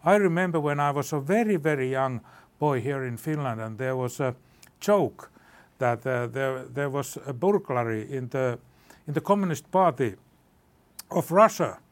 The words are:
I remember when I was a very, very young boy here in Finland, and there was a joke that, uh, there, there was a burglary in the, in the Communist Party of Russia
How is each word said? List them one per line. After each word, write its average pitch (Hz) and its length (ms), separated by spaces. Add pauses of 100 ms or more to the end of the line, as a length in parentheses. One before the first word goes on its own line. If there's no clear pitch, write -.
I 185 120
remember 180 420
when 143 220
I 143 100
was 139 220
a 151 80
very, 208 360
very 143 340
young 131 300 (380)
boy 143 220
here 135 240
in 120 120
Finland, 139 440
and 110 180
there 131 180
was 123 240
a 127 140 (460)
joke 196 500 (480)
that, 120 280
uh, 123 200
there, 131 380
there 135 260
was 135 260 (100)
a 139 60
burglary 123 760
in 131 180
the, 123 300 (480)
in 147 80
the 160 60
Communist 190 500
Party 139 440 (960)
of - 200
Russia 180 480 (140)